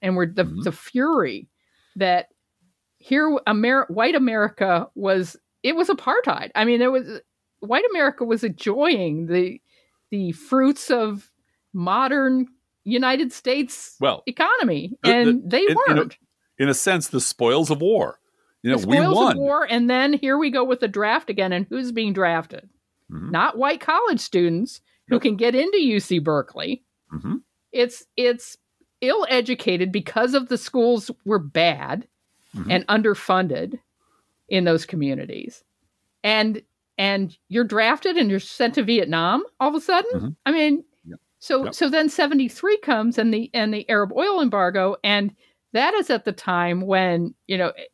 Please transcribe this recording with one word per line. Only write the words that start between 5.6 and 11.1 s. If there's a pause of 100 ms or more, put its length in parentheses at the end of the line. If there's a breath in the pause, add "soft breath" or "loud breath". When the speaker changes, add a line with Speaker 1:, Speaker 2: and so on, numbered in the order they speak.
Speaker 1:
it
was
apartheid.
I
mean,
it
was, (400)
white
America
was
enjoying
the, (500)
the
fruits
of (420)